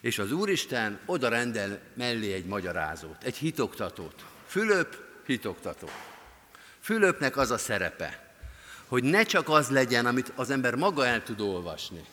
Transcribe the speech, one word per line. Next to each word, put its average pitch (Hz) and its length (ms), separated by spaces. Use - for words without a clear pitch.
És - 180
az 101 120
Úristen 139 720
oda 135 240
rendel 110 500
mellé 117 400
egy 92 120
magyarázót, 82 800
egy 123 140
hitoktatót. 110 880
Fülöp 202 500
hitoktató. 95 640
Fülöpnek 185 580
az 127 140
a 120 60
szerepe, - 800
hogy 123 160
ne 185 200
csak 180 260
az 151 200
legyen, 123 360
amit 123 300
az 123 140
ember 127 260
maga 156 300
el 117 180
tud 107 180
olvasni. 87 720